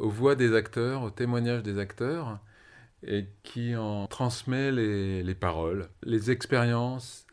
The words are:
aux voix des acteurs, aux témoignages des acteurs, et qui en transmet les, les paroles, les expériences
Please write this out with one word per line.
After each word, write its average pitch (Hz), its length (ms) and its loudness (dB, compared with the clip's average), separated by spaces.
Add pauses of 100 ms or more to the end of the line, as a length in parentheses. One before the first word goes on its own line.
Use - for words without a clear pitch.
aux 110 80 2
voix 123 260 4
des 123 180 6
acteurs, 120 500 0
aux 110 60 -4
témoignages 120 540 0
des 101 160 -2
acteurs, 120 600 -4 (640)
et 101 260 -2 (160)
qui 120 340 -4
en 104 300 -2
transmet 127 680 0
les, 101 500 0
les 95 120 -2
paroles, 85 520 0 (160)
les 110 260 0
expériences 120 1040 0